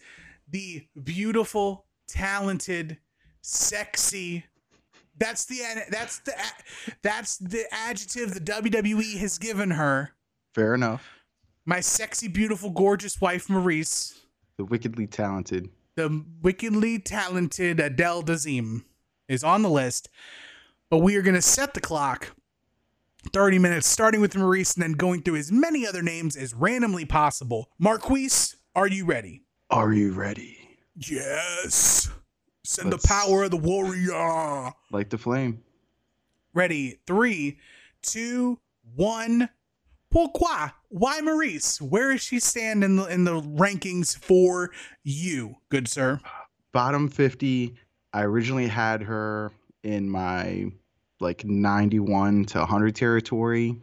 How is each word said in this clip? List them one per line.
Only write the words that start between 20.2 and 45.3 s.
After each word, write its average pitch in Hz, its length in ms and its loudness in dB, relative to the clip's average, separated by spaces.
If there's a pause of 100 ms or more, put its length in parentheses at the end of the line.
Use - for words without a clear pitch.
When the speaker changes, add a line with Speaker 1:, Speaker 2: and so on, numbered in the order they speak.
Speaker 1:
But 165 80 4
we 190 180 6
are 196 60 2
gonna 180 200 4
set 277 320 2
the - 60 -8
clock 143 540 -4 (1000)
thirty 196 260 6
minutes, 175 300 4
starting 220 320 4
with 202 160 4
Maurice 190 380 2
and 175 80 0
then 160 100 0
going 175 300 0
through 165 140 0
as 147 140 -4
many 277 360 2
other 185 160 -4
names 165 340 -4
as 131 160 -8
randomly 185 540 0
possible. 139 720 0
Marquise, 247 760 2 (200)
are 190 120 4
you 190 200 -2
ready? 113 380 -4 (260)
Speaker 2:
Are 110 240 4
you 101 180 4
ready? 101 460 -8 (360)
Speaker 1:
Yes. 160 1160 0 (520)
Send 190 280 -4
Speaker 2:
Let's 185 120 -2
Speaker 1:
the - 60 6
power 196 360 4
of 190 60 -2
the 180 60 -2
warrior. 165 1160 -2 (180)
Speaker 2:
Light 101 200 -4
the 117 80 -4
flame. 120 440 -2 (880)
Speaker 1:
Ready? 160 540 -2
Three, 180 520 0 (440)
two, 240 560 -4 (360)
one. 226 540 0 (600)
Pourquoi? 330 600 2 (180)
Why 262 320 0
Maurice? 311 600 0
Where 208 320 0
is 254 100 -2
she 247 180 -2
stand 220 420 0
in 196 140 6
the, 190 100 2
in 180 180 2
the 170 160 0
rankings 180 760 0
for 180 540 6 (340)
you, 139 520 -4 (120)